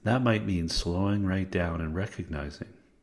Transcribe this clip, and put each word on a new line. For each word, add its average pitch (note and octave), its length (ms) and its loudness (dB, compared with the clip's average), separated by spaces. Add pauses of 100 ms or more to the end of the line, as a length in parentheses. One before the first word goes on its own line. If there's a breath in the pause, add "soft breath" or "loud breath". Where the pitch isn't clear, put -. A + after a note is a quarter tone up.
That B2 180 2
might A2 240 2
mean F2 240 0
slowing G2 560 0
right F#2+ 240 0
down E2+ 320 0
and D#2+ 120 -2
recognizing D#2+ 800 -6 (300)